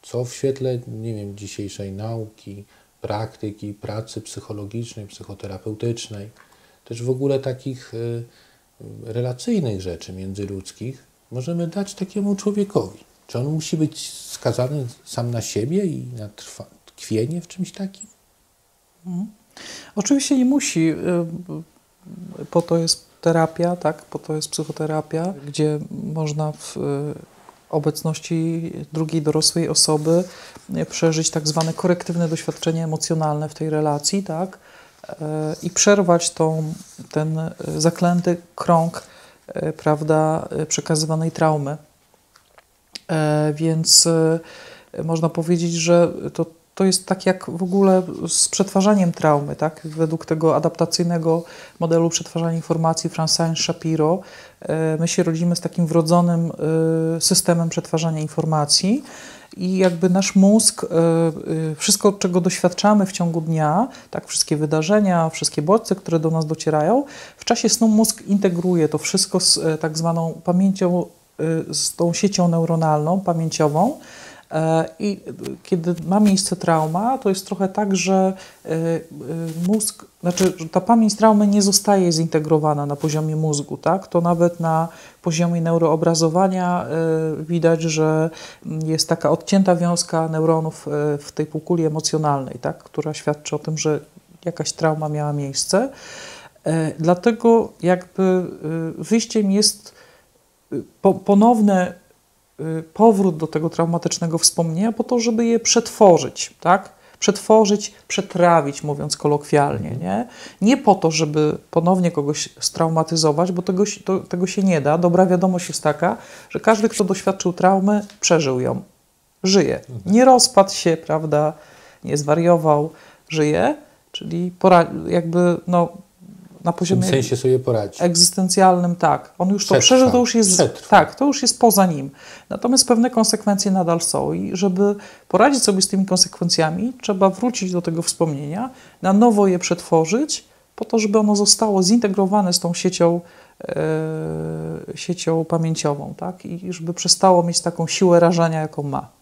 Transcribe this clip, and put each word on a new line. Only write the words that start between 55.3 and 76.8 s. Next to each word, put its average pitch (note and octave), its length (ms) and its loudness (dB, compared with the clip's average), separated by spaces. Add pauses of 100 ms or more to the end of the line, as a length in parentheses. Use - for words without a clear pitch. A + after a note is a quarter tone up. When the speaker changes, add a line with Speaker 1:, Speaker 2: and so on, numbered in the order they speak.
Speaker 2:
z - 40 -8
takim E3+ 280 -2
wrodzonym, E3+ 640 2 (640)
y, D#3+ 40 -4
systemem E3+ 480 0
przetwarzania D#3+ 520 -4
informacji D#3 800 0 (540)
i F#3 200 -2
jakby F3+ 320 2
nasz F#3+ 260 0
mózg, G3+ 480 4
y, - 40 -8 (840)
y, D3+ 40 -8
wszystko, G#3 360 0
czego F#3 300 -2
doświadczamy F#3 640 2
w F#3+ 60 -8
ciągu E3+ 300 -2
dnia, D#3+ 460 0 (240)
tak, - 160 -10
wszystkie - 300 -2
wydarzenia, D#3+ 720 2
wszystkie - 320 -6
bodźce, G3 340 2
które E3 240 -2
do D#3+ 120 0
nas D#3+ 140 0
docierają, D#3+ 600 0 (320)
w - 80 -18
czasie A#3 240 0
snu A3+ 180 2
mózg G#3+ 340 2
integruje F3+ 680 0
to D#3 80 -4
wszystko - 420 -2
z, - 180 0
e, D#3 200 -2
tak D#3 200 -4
zwaną E3 460 -2
pamięcią, F3+ 640 2 (640)
y, D#3+ 40 -8
z - 220 -6
tą E3+ 180 0
siecią F#3 340 2
neuronalną, E3 720 0
pamięciową. E3 800 0 (540)
E, D#3+ 380 0 (100)
i, G3+ 120 -4 (160)
y, - 360 -10
kiedy F3 320 -2 (120)
ma F#3+ 120 2
miejsce F#3+ 360 4
trauma, F3 600 0